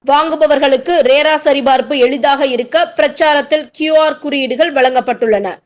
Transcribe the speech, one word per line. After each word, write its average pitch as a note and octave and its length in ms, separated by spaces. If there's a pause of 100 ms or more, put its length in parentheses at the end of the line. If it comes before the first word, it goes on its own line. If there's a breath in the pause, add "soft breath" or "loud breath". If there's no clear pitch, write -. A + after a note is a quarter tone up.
வாங்குபவர்களுக்கு D4 960
ரேரா D4 320 (100)
சரிபார்ப்பு C4+ 520
எளிதாக C#4 500
இருக்க B3+ 500
பிரச்சாரத்தில் D4+ 760
கியூ D#4 240
ஆர் D#4 220
குறியீடுகள் C#4+ 540
வழங்கப்பட்டுள்ளன. B3 920